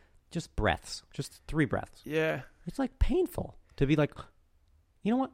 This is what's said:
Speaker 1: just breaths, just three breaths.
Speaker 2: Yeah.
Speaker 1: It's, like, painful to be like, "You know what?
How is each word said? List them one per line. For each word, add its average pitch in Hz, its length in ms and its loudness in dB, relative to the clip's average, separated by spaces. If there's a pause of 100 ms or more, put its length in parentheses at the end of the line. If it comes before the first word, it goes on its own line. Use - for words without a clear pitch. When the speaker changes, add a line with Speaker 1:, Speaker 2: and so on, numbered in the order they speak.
(320)
Speaker 1:
just - 260 -8
breaths, - 460 0 (100)
just - 340 -10
three 151 180 2
breaths. - 380 -6
Speaker 2:
Yeah. 156 380 -2 (240)
Speaker 1:
It's, - 140 -8
like, 269 200 -4
painful - 580 2 (200)
to 139 80 2
be 147 100 4
like, 147 180 2 (920)
"You 202 80 2
know 247 60 2
what? 262 160 -2